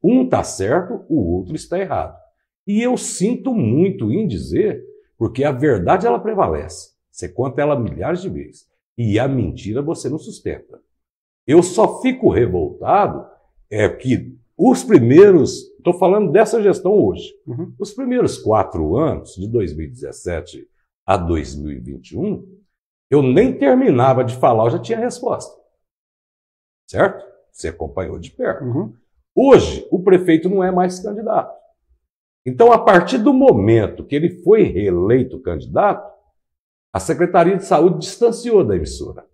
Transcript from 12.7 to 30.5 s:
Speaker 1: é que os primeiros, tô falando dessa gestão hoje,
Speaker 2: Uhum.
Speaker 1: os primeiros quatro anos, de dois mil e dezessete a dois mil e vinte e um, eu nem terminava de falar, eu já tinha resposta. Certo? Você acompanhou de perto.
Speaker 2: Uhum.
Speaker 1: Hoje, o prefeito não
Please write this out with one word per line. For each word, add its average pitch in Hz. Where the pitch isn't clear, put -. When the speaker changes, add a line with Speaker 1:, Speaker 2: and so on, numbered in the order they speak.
Speaker 1:
é 104
que -
os 233
primeiros, 160
tô 175
falando 185
dessa 220
gestão 196
hoje, 107
Speaker 2:
Uhum. 143
Speaker 1:
os 208
primeiros 247
quatro 92
anos, 123
de 92
dois 107
mil 78
e 71
dezessete 69
a 95
dois 80
mil 73
e 65
vinte 64
e 76
um, 180
eu 143
nem 165
terminava 156
de 117
falar, 117
eu 120
já -
tinha 226
resposta. 240
Certo? 160
Você -
acompanhou 78
de -
perto. -
Speaker 2:
Uhum. 135
Speaker 1:
Hoje, -
o 190
prefeito 175
não 190